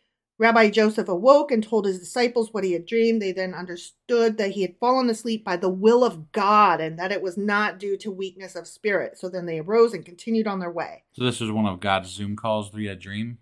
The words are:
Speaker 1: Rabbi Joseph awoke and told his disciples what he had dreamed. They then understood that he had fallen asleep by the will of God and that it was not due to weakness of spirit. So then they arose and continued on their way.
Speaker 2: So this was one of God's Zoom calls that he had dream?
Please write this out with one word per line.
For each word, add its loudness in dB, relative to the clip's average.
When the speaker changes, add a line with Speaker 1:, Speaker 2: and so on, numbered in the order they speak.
Speaker 1:
Rabbi 6
Joseph 2
awoke 4
and 0
told -2
his -2
disciples -2
what -4
he 0
had -2
dreamed. 2
They -2
then -6
understood -2
that 0
he -2
had -4
fallen 2
asleep -4
by -4
the -2
will 4
of -2
God 4
and -6
that -4
it -4
was -6
not 0
due -4
to -10
weakness -10
of -12
spirit. -4
So -10
then -8
they -6
arose 4
and -10
continued -4
on -4
their -6
way. -10
Speaker 2:
So -6
this 0
was -4
one 0
of -4
God's 0
Zoom -8
calls -4
that -12
he -6
had -10
dream? -10